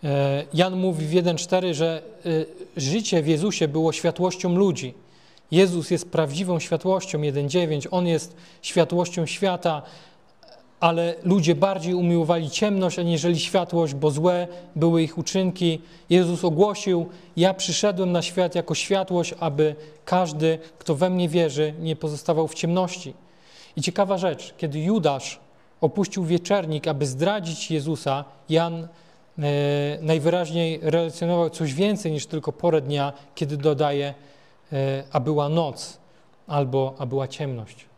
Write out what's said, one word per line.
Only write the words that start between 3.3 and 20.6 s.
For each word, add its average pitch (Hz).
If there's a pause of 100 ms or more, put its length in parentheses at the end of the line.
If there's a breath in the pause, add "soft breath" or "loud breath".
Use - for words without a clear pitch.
było 160
światłością 175
ludzi. 160 (580 soft breath)
Jezus 175
jest 170
prawdziwą 160
światłością, 175
jeden 143
dziewięć, 156
On 180
jest 165 (260 loud breath)
światłością 175
świata, 175 (960 loud breath)
ale 170
ludzie 170
bardziej 180
umiłowali 170
ciemność 190
aniżeli 170
światłość, 170
bo 147
złe 175 (280 loud breath)
były 165
ich 156
uczynki. 180 (280 loud breath)
Jezus 175
ogłosił: 180 (280 loud breath)
„Ja 180
przyszedłem 185
na 170
świat 175
jako 165
światłość, 185
aby 151 (300 loud breath)
każdy, 160 (180 loud breath)